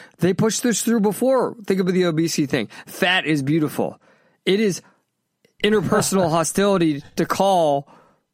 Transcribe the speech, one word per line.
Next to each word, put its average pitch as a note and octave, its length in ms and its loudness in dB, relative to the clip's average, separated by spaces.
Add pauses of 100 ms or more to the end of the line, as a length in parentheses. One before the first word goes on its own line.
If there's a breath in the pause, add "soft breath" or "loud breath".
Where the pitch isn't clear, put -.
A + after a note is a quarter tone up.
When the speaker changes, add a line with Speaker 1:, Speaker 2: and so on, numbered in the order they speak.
(180 loud breath)
Speaker 1:
They F3+ 160 2
pushed G#3+ 300 0
this A#3 180 0
through A3+ 180 0
before. A3 540 0 (100)
Think G3 160 0
about F#3 140 0
the F3+ 120 2
obesity D#3+ 400 0
thing. B2 220 -2 (180 loud breath)
Fat F#3 380 -2
is C#3+ 200 0
beautiful. C#3+ 560 -2 (440 soft breath)
It F#3+ 140 2
is G#3 240 -2 (800 soft breath)
interpersonal G3 680 2
Speaker 2:
<laughs> E3 80 2
Speaker 1:
hostility E3+ 680 0 (100)
to E3+ 100 -2
call E3 640 0 (460 soft breath)